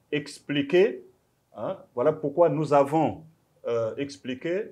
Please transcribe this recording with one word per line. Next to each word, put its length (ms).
expliqué, 920
hein, 220
voilà 200
pourquoi 360
nous 240
avons, 500
euh, 300
expliqué 760